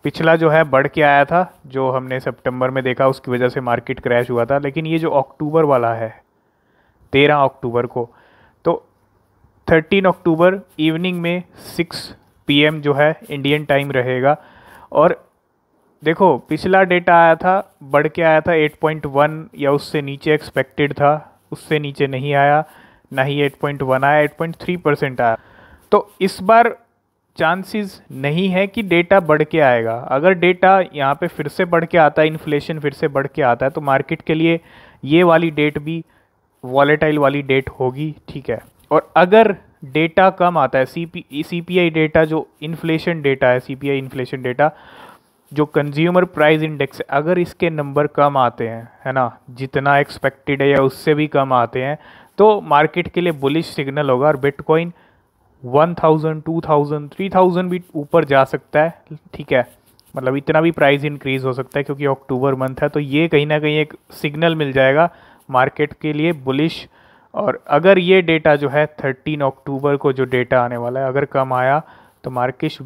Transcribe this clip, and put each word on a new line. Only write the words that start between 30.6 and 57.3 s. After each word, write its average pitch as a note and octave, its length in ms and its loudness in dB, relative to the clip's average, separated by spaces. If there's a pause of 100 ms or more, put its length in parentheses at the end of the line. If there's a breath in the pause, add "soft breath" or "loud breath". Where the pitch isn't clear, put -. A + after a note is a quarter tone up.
यहाँ C#3 220 -2
पे F3 140 -4
फिर D3 200 -8
से F#3 160 -4
बढ़ E3+ 200 0
के E3+ 140 0
आता D3+ 240 4
है, D#3 60 4
इन्फ्लेशन D#3 500 -4
फिर C#3+ 140 -4
से D#3 160 -4
बढ़ C#3 180 -2
के D3+ 160 -4
आता B2 240 2
है, C#3 40 0
तो D#3+ 100 -8
मार्केट C#3 420 -2
के D#3+ 120 -2
लिए E3 260 0 (440 soft breath)
ये D#3 180 2
वाली E3+ 280 4
डेट D3 280 -2
भी D#3+ 240 -8 (600)
वॉलेटाइल D3 540 2
वाली C#3+ 240 0
डेट C3+ 280 -2
होगी, C#3 440 -6 (140)
ठीक - 220 -12
है। A2+ 100 -6 (300)
और - 260 0
अगर G3 380 4 (320)
डेटा D#3+ 440 2
कम F3 280 0
आता C3+ 200 0
है, C3 80 0
सीपी, E3+ 380 -12 (160)
सीपीआई F3 500 -2
डेटा D#3 340 2
जो D#3 220 -4 (160)
इन्फ्लेशन D#3+ 600 -4
डेटा C3+ 260 2
है, B2 120 2
सीपीआई C#3 380 -6
इन्फ्लेशन C3 440 -8
डेटा B2+ 280 0 (840 loud breath)
जो D3 140 0
कंज्यूमर D#3 600 0
प्राइस D#3 360 2
इंडेक्स D3 380 -6
है, - 100 -8
अगर D#3 280 0
इसके F3 320 -2
नंबर D3 380 -2
कम C#3+ 300 0
आते A#2+ 300 -2
हैं, A2+ 200 -12 (160)
है C3 80 -6
ना, B2+ 180 0 (220)
जितना C3+ 460 0
एक्सपेक्टेड C#3 640 -4
है C#3 80 4
या C#3 120 4
उससे C3+ 320 0
भी D3+ 140 -2
कम C3+ 260 0
आते A#2+ 280 0
हैं, C#3+ 160 -6 (400 loud breath)
तो G#3 240 6
मार्केट D#3 460 0
के - 120 -4
लिए F3 140 0
बुलिश C#3+ 340 -2
सिग्नल C#3 420 -4
होगा B2+ 160 2
और D3 140 2
Bitcoin D#3+ 500 -2 (720 soft breath)
वन D3 320 0
थाउजेंड, D#3 480 0
टू E3 180 -6
थाउजेंड, D3 500 -2
थ्री G3 180 -8
थाउजेंड F#3 420 2